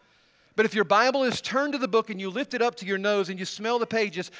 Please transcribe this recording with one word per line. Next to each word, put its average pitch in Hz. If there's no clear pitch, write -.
But 220
if -
your 208
Bible 254
is 233
turned 277
to 285
the 254
book 214
and 190
you 190
lift 233
it 240
up 240
to 185
your 196
nose 196
and 190
you 185
smell 220
the 233
pages, 208